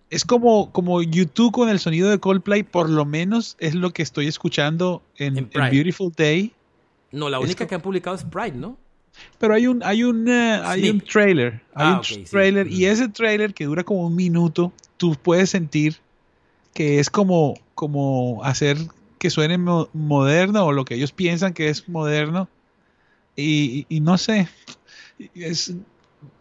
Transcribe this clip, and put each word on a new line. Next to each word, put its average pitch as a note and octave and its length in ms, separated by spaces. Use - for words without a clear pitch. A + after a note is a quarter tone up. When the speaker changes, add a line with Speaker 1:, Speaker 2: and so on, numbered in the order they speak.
Speaker 1:
es E3+ 140
como, A#3 480
como F3+ 300
YouTube F#3 500
con A#3+ 160
el G3+ 100
sonido E3+ 300
de G#3 100
Coldplay, G3 440
por E3+ 260
lo D#3 160
menos F3+ 540
es D#3+ 160
lo F3+ 180
que E3+ 100
estoy D3 240
escuchando E3 760
en, C#3 200
Speaker 2:
En - 80
Speaker 1:
en G#2+ 60
Speaker 2:
Pride. C3+ 200
Speaker 1:
Beautiful E3+ 460
Day. E3 360
Speaker 2:
No, D3 160
la C3+ 100
Speaker 1:
Es C3 60
Speaker 2:
única F3+ 200
Speaker 1:
co-, - 40
Speaker 2:
que G3 80
han D#3 60
publicado F#3 340
es - 80
Pride, F3+ 280
¿no? G3 260
Speaker 1:
Pero G#3+ 160
hay A#3+ 140
un, B3 160
hay G#3 180
un, A#3 260
eh, A#3 360
hay F#3+ 260
un G#3 100
Speaker 2:
Snip. - 80
Speaker 1:
trailer, F3 440
hay D3+ 120
Speaker 2:
Ah, D3+ 60
Speaker 1:
un C3 60
Speaker 2:
ok, A#2 60
sí. G#2 240
Speaker 1:
trailer, G3 380
y F#3 180
Speaker 2:
Ujú. G3 80
Speaker 1:
ese A#3 160
trailer G#3 460
que D3+ 120
dura D#3+ 180
como F3+ 220
un E3+ 100
minuto, F3 560
tú E3 260
puedes F3+ 280
sentir D#3 480
que D3 260
es C#3+ 120
como, F3 440
como C3+ 680
hacer C#3+ 340
que F3 120
suene D#3+ 260
mo-, F3 360
moderno, D#3 760
o D3 60
lo C3+ 120
que A#2+ 120
ellos C3+ 160
piensan F3 420
que D#3 140
es D3+ 200
moderno, D#3 600
y, D3 520
y, D#3+ 80
y D#3 40
no F3 180
sé, G3+ 300
es, E3+ 400